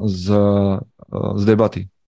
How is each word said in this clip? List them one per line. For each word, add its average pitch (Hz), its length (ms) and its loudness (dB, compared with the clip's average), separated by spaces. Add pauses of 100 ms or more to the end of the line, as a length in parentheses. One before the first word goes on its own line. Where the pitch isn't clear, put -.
z, 92 220 -4 (840)
z 101 340 -4
debaty. 107 360 2 (380)